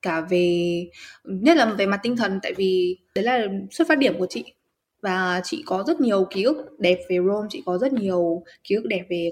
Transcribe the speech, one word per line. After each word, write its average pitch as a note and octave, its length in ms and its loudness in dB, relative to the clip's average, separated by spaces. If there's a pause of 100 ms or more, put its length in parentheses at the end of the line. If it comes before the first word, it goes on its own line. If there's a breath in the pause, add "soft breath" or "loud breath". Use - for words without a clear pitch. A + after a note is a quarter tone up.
cả D#3+ 200 -2
về, F3 640 0 (380 loud breath)
nhất A3+ 340 2
là B3 80 4
về G3+ 200 0
mặt G3 180 0
tinh A#3+ 140 -2
thần, G3 260 0
tại F3+ 140 -4
vì F#3 400 0 (180)
đấy G3 80 0
là A#3+ 240 0 (240)
xuất D#4+ 160 0
phát D#4 100 4
điểm A#3+ 220 2
của F#3 100 -2
chị. - 240 -10 (480)
Và F#3 420 -2
chị - 220 -8
có F#3+ 220 -2
rất D#4 140 0
nhiều G3+ 280 2
ký F#3+ 140 -2
ức D4+ 360 -2
đẹp F3+ 200 4 (100)
về F3+ 80 2
Rome, G3+ 320 0
chị - 160 -12
có F3+ 120 -2
rất C4+ 160 0
nhiều F3+ 500 0 (200 loud breath)
ký G3+ 120 -2
ức A#3 100 -2
đẹp F#3+ 240 -4
về E3+ 220 -2